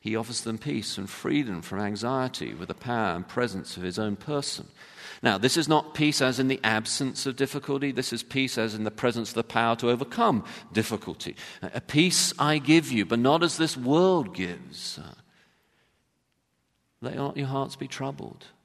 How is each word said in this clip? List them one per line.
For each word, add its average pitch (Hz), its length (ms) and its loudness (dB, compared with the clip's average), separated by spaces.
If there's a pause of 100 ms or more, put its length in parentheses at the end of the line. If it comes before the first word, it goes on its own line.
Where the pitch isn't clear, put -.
He 107 160 -2
offers 113 240 -4
them 113 160 -4
peace 107 400 -4
and 98 120 -8
freedom 120 520 -2
from 95 180 -6
anxiety 107 720 -2
with 82 140 -10
the - 60 -6
power 113 420 -2
and 87 100 -6
presence 107 520 -4
of 90 60 -6
his 90 140 -4
own 104 200 -2
person. - 500 -4 (560)
Now, 107 140 6
this 123 180 4
is 156 140 2
not 151 240 4
peace 151 280 2
as 127 160 4
in 131 120 2
the 131 160 0
absence 110 600 0
of 131 120 -2
difficulty. 139 560 -2
This 127 180 -2
is 120 120 -4
peace 135 340 -2
as 110 180 0
in 107 80 -4
the 107 80 -2
presence 117 380 0
of - 60 -12
the 117 80 0
power 117 340 2
to 120 120 0
overcome 135 540 2 (300)
difficulty. - 640 -4 (240)
"A - 180 -8
peace - 580 4
I 151 200 4
give 143 340 6
you, 107 140 4
but 113 140 2
not 139 220 6
as 170 140 2
this 160 220 0
world 143 580 4
gives. 82 640 -8
Uh, - 140 -16 (1900)
let 123 160 -6
not 139 220 -4
your 139 100 -2
hearts 135 300 -4
be 139 100 -8
troubled - 600 -10 (180)